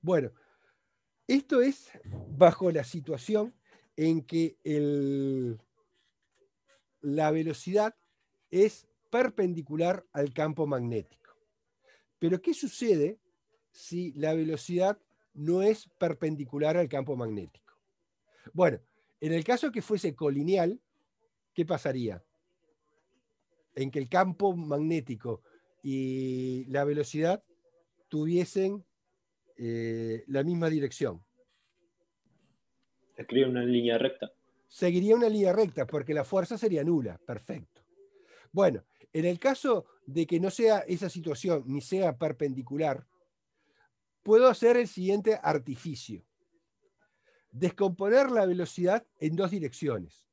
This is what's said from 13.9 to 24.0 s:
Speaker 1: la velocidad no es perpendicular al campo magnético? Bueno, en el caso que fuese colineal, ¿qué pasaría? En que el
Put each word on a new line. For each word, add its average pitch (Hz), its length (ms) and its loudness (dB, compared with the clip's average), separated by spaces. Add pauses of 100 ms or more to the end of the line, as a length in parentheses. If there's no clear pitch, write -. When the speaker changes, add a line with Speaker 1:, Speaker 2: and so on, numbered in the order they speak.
Speaker 1:
la 156 200 -2
velocidad 175 680 0 (320)
no 165 300 0
es 214 260 0 (100)
perpendicular 151 760 -2
al 175 120 2
campo 139 280 -4
magnético? 110 600 -10 (760)
Bueno, 156 280 2 (400)
en 156 120 -2
el 165 120 0
caso 247 260 0
que 220 100 -6
fuese 185 340 -4
colineal, 165 640 0 (760)
¿qué 175 100 -2
pasaría? 131 580 -4 (1500)
En 135 140 -4
que 151 80 -6
el 131 100 -6